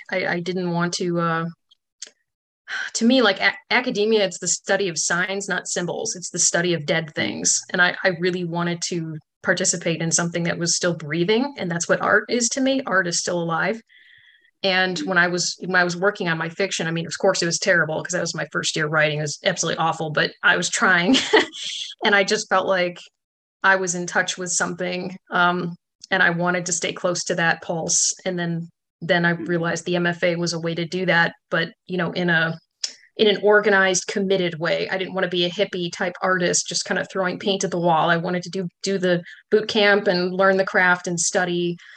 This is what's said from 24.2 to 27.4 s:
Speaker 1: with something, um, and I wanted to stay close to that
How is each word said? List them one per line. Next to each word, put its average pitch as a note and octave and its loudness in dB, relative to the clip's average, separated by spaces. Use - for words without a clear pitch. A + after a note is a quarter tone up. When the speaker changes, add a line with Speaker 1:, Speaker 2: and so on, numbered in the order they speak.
Speaker 1:
with F3+ -8
something, F3+ -4
um, F3 0
and F#3+ 2
I F#3 6
wanted F3 0
to F3+ -6
stay F3 -2
close F3 -2
to F#3 -2
that E3 0